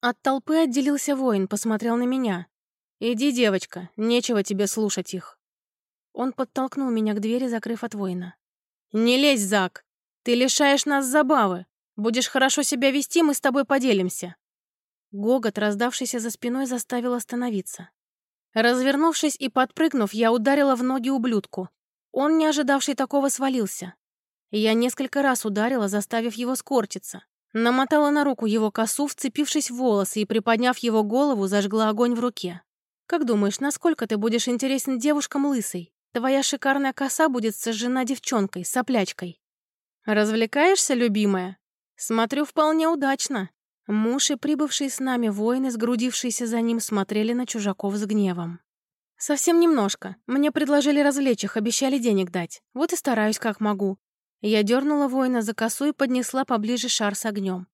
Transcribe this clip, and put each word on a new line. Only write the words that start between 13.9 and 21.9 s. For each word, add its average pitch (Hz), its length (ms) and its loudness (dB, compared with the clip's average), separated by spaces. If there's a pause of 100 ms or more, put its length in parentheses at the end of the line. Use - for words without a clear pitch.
Гогот, 220 460 0
раздавшийся 226 600 -2
за 226 120 -6
спиной, 247 340 -4
заставил 247 480 -4
остановиться. 240 760 -6 (640)
Развернувшись 277 840 2
и 269 140 -4
подпрыгнув, 269 640 0
я 226 180 2
ударила 269 440 4
в 240 80 -4
ноги 254 260 -2
ублюдку. 226 580 -2 (440)